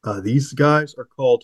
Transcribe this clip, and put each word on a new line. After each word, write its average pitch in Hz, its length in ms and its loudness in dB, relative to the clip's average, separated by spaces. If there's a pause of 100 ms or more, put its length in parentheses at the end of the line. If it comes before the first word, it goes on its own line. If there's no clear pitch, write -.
uh, 101 180 -8
these 131 320 0
guys 147 440 0
are 123 80 -14
called 123 380 0